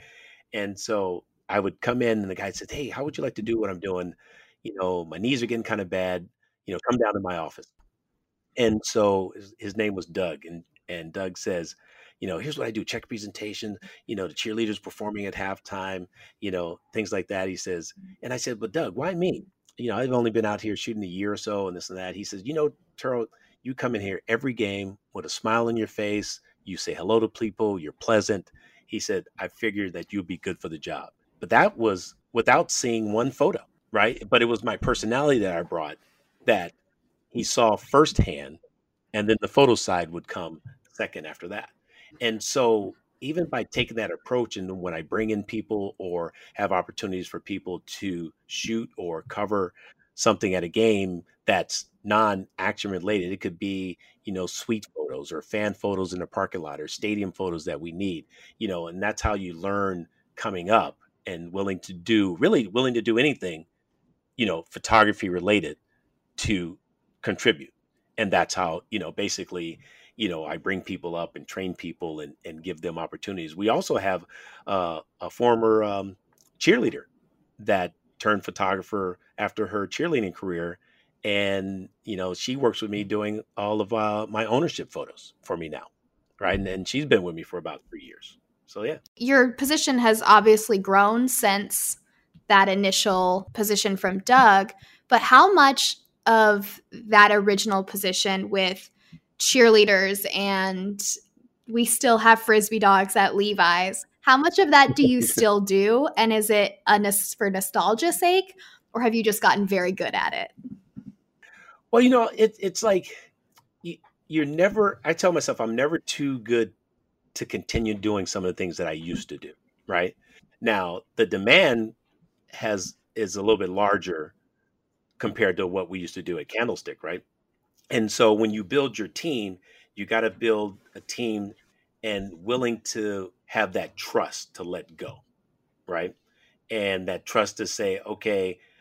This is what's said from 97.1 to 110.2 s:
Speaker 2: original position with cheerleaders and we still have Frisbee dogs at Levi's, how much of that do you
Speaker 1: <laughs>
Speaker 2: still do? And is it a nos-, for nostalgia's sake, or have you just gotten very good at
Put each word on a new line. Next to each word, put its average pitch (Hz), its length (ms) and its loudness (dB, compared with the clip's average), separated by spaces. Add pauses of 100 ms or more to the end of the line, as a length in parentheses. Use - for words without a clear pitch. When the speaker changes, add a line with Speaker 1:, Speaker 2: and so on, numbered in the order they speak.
Speaker 2:
original 202 500 2
position 190 680 -2
with 190 400 -2 (480)
cheerleaders 208 880 6 (100)
and 190 680 -2 (640)
we 233 160 2
still 233 340 4
have 226 220 8
Frisbee 214 380 4
dogs 196 380 6
at 196 180 4
Levi's, 190 720 2 (140)
how 262 160 6
much 311 220 2
of 330 120 6
that 277 240 8
do 285 80 4
you 254 200 6
Speaker 1:
<laughs> - 0 -
Speaker 2:
still 214 380 4
do? 202 560 4
And 226 160 4
is 214 180 2
it 208 360 2
a 208 120 8
nos-, 202 360 0
for 196 160 0
nostalgia's 202 680 0
sake, 370 360 2 (400)
or 233 80 -2
have 226 120 2
you 226 80 2
just 208 200 0
gotten 202 240 4
very 185 260 0
good 170 220 -4
at - 180 -2